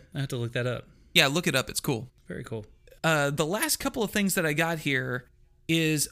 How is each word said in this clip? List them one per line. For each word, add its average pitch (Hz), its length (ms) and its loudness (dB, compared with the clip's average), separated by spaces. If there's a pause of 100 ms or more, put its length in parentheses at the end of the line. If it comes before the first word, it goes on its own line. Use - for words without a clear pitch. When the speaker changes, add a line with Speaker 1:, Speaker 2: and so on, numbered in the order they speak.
(140)
Speaker 1:
I 139 60 -6
have 135 80 -4
to 135 80 -6
look 117 160 -4
that 123 140 -2
up. 117 180 -6 (300)
Speaker 2:
Yeah, 160 140 8
look 160 180 0
it 139 100 2
up. 127 140 -2
It's - 100 -4
cool. 127 280 -4 (200)
Speaker 1:
Very - 160 -10
cool. 110 220 -10 (360)
Speaker 2:
Uh, 151 280 4
the 151 160 2
last 220 320 0
couple 262 240 -2
of 202 80 0
things 202 240 2
that 180 100 0
I 151 80 2
got 165 280 0
here 131 480 -2 (400)
is 156 440 2